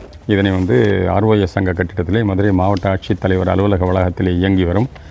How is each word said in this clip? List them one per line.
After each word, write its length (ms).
இதனை 240
வந்து 580
ஆர் 160
ஒய் 160
எஸ் 100
சங்க 220
கட்டிடத்திலே, 500
மதுரை 280
மாவட்ட 440
ஆட்சித்தலைவர் 540
அலுவலக 360
வளாகத்திலே 500
இயங்கி 280
வரும் 240